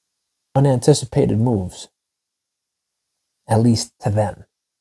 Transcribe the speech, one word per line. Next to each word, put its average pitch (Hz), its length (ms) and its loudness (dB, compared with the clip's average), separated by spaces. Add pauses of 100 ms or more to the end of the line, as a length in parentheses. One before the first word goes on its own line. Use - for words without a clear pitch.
(540)
unanticipated 135 840 0
moves, 107 500 -4 (1600)
at 113 120 2
least 117 400 2
to 123 100 -4
them. 107 340 -4 (360)